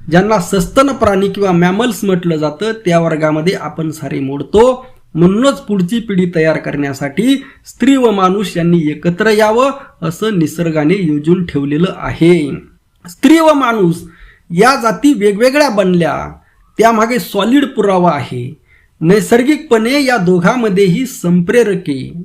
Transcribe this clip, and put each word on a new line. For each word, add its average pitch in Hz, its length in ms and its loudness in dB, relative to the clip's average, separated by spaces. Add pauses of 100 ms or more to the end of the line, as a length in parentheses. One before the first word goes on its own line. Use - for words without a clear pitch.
(100)
ज्यांना 202 280 2
सस्तन 196 500 0
प्राणी 202 400 0
किंवा 190 240 -2
मॅमल्स 190 520 0
म्हटलं 175 320 -2
जातं, 151 360 -4
त्या 175 260 0
वर्गामध्ये 156 560 0
आपण 160 360 -8
सारे 143 300 -8
मोडतो. 196 680 0 (280)
म्हणूनच 202 460 2
पुढची 202 400 -2
पिढी 180 340 -2
तयार 160 220 2
करण्यासाठी 143 800 -2 (300)
स्त्री 269 300 2
व 240 140 2
माणूस 190 460 0
यांनी 165 340 2
एकत्र 175 400 -2
यावं, 220 400 2 (320)
असं 190 360 -4
निसर्गाने 160 560 -2
योजून 170 520 0
ठेवलेलं 147 500 -2
आहे. 151 540 0 (580)
स्त्री 302 300 2
व 311 140 4
माणूस 226 520 0 (460)
या 233 300 4
जाती 233 320 2
वेगवेगळ्या 240 560 2
बनल्या, 170 640 0 (460)
त्यामागे 226 400 2
सॉलिड 233 460 0
पुरावा 190 480 0
आहे. 127 460 -8 (420)
नैसर्गिकपणे 240 1040 2
या 247 120 0
दोघांमध्येही 196 880 2
संप्रेरके, 175 1080 -2 (120)